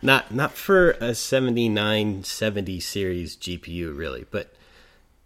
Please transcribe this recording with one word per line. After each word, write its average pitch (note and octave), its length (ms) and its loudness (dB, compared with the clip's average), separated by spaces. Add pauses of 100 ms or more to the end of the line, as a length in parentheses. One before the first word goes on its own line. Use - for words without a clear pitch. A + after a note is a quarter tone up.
Not, C3 280 4
not C3+ 220 -2
for F#3 380 6
a A#2 240 -2
seventy-nine G#2+ 1080 2
seventy G2 560 -4
series F2+ 560 -4
G F2+ 220 -8
P E2 140 -12
U, E2+ 200 -4
really. C#2+ 380 -8
But - 240 -6 (720)